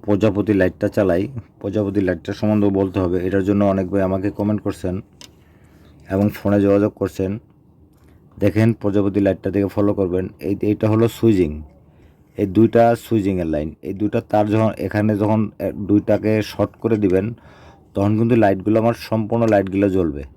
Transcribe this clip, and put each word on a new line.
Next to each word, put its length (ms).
প্রজাপতি 560
লাইটটা 340
চালাই, 280
প্রজাপতি 460
লাইটটা 320
সম্বন্ধে 280
বলতে 240
হবে। 140
এটার 200
জন্য 140
অনেক 180
ভাই 180
আমাকে 180
কমেন্ট 280
করছেন 300
এবং 120
ফোনে 280
যোগাযোগ 260
করছেন। 300
দেখেন 300
প্রজাপতি 440
লাইটটা 300
থেকে 200
ফলো 240
করবেন। 260
এই, 60
এইটা 220
হলো 140
সুইচিং, 340
এই 180
দুইটা 280
সুইচিংয়ের 480
লাইন। 160
এই 120
দুইটা 200
তার 220
যখন 180
এখানে 260
যখন, 180
এ, 20
দুইটাকে 420
শর্ট 200
করে 200
দিবেন, 220
তখন 260
কিন্তু 240
লাইটগুলো 400
আমার 120
সম্পূর্ণ 340
লাইটগুলো 420
জ্বলবে। 280